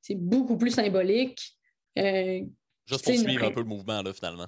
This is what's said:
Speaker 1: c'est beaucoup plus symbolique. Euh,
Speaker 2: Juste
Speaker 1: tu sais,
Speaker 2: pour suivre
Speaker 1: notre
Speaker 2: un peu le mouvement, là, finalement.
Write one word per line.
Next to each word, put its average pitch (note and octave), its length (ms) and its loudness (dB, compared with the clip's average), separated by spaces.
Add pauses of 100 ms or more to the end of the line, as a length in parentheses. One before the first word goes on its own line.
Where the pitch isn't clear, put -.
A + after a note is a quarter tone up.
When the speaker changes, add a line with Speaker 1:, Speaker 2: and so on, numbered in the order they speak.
Speaker 1:
c'est G3+ 140 -6
beaucoup G#3+ 420 2
plus B3 120 2
symbolique. G#3 680 2 (580)
Euh, F#3+ 420 0 (460)
Speaker 2:
Juste C3+ 180 -4
Speaker 1:
tu B3 80 4
sais, B3 60 4
Speaker 2:
pour A3+ 60 4
suivre B2+ 180 2
Speaker 1:
notre A2 40 2
Speaker 2:
un G#2 80 0
peu A#2+ 60 -2
le A2+ 60 -2
mouvement, G#2 360 -4
là, F#2+ 100 -4
finalement. F2 360 -8